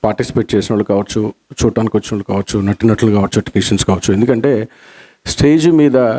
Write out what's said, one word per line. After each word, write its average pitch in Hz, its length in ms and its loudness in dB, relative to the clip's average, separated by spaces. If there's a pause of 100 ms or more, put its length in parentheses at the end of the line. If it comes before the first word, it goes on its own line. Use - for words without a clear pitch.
పార్టిసిపేట్ 110 520 -2
చేసిన 101 200 0
వాళ్ళు 104 80 0
కావచ్చు, 104 500 -2 (320)
చూడటానికి 110 320 0
వచ్చిన 101 220 -4
వాళ్ళు 98 140 -8
కావచ్చు, 98 320 -4
నటినటులు 107 460 2
కావచ్చు, 101 280 0
టెక్నీషియన్స్ - 460 -2
కావచ్చు. 92 280 0
ఎందుకంటే 113 540 0 (580)
స్టేజ్ 156 440 2
మీద 147 280 4 (220)